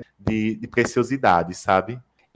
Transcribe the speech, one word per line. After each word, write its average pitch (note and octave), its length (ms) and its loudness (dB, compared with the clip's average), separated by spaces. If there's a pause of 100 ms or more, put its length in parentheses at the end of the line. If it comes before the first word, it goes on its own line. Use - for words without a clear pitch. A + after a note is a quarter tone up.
(200)
de, A2 360 -2
de A2 120 -14
preciosidade, A2+ 880 2
sabe? G2+ 440 0 (360)